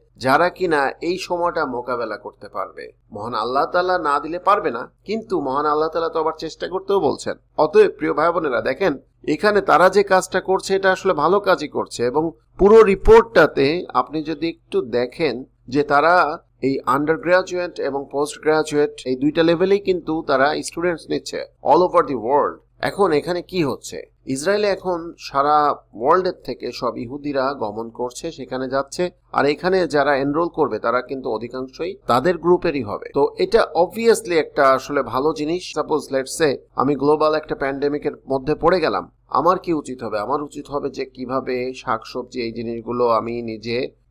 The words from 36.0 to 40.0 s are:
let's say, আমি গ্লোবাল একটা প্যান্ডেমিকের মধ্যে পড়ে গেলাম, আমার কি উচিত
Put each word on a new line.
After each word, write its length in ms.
let's 300
say, 160
আমি 180
গ্লোবাল 400
একটা 200
প্যান্ডেমিকের 580
মধ্যে 260
পড়ে 260
গেলাম, 300
আমার 300
কি 140
উচিত 300